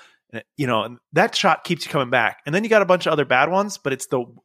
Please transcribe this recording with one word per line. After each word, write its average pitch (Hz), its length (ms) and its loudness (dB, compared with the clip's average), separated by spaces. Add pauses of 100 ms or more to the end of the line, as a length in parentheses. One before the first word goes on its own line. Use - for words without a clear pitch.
(320)
And 113 80 -12
it, - 60 -14 (100)
you 139 120 -2
know, 110 160 0
and 120 160 -14 (120)
that 180 240 0
shot - 300 0
keeps - 200 -6
you - 60 -12
coming 127 200 -2
back. 117 340 2
And 147 100 -4
then 202 80 0
you 226 60 -6
got 220 120 4
a 190 40 0
bunch 180 220 2
of 160 40 2
other 147 140 0
bad 131 260 2
ones, 196 260 -2
but 139 140 -6
it's 131 160 -6
the, 127 160 -2 (220)